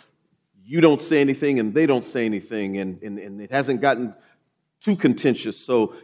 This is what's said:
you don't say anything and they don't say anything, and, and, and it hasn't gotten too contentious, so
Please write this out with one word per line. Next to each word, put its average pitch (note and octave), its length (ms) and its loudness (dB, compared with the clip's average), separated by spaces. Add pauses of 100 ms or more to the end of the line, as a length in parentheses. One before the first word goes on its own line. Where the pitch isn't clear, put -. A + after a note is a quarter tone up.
(640)
you C3 160 -4
don't D3+ 220 6
say D3+ 200 2
anything C#3 380 0
and G#2+ 140 -2
they D#3 140 2
don't C3 160 2
say A#2+ 220 -4
anything, G2+ 520 -4
and, F#2+ 240 -8
and, G#2 160 -12
and G2+ 240 -16
it G2+ 80 -16
hasn't C3+ 320 -2
gotten B2 320 0 (680)
too G3+ 140 0
contentious, A#2+ 600 0
so A#2 460 0